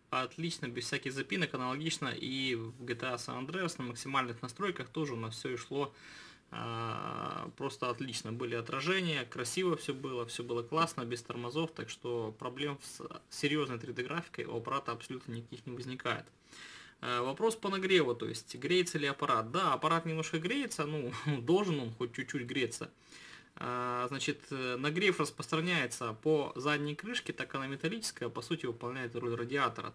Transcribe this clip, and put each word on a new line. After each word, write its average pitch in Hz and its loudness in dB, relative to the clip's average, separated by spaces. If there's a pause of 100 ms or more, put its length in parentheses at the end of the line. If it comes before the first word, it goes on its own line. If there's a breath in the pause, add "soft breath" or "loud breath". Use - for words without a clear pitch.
(120)
отлично, 139 -2
без 120 -6
всяких 139 -2
запинок, 147 0
аналогично 135 -2
и 131 -2
в 113 -8
G 120 -2
T 131 -4
A 127 0
San 127 -6
Andreas 175 -2
на 131 -4
максимальных 123 0
настройках 135 -4
тоже 147 -2
у - -2
нас 113 -4
все - -6
и 123 -2
шло, 139 -2 (580 loud breath)
а, - -4
просто 131 -2
отлично. 117 -4
Были 120 -2
отражения, 143 2
красиво 165 2
все 143 -2
было, 131 -2
все 120 -6
было 120 0
классно, 156 2
без 120 -2
тормозов, 127 -2
так - -8
что 117 -2
проблем 135 -4
с - -12 (280)
серьезной 139 2
три 123 -6
дэ 123 -2
графикой 143 -4
у 120 -4
аппарата 120 0
абсолютно 123 -8
никаких 117 -10
не 123 -6
возникает. 123 -4 (800 loud breath)
Э, 123 0
вопрос 165 2
по 202 -4
нагреву, 185 8
то 113 -2
есть 113 -6
греется 175 4
ли 143 4
аппарат? 123 4
Да, 165 6
аппарат 165 4
немножко 160 0
греется, 214 0
ну, 147 -2 (140 loud breath)
<laughs> 143 4
должен 175 6
он 117 -4
хоть 120 -4
чуть-чуть 123 -4
греться. 120 0 (680 loud breath)
А, 123 0
значит, 135 -2 (120)
э, 127 0
нагрев 170 4
распространяется 151 0
по 151 4
задней 147 2
крышке, 214 -4
так - -4
она 135 -2
металлическая, 139 -2
по 113 -4
сути 156 -2
выполняет 120 -4
роль 117 0
радиатора. 120 0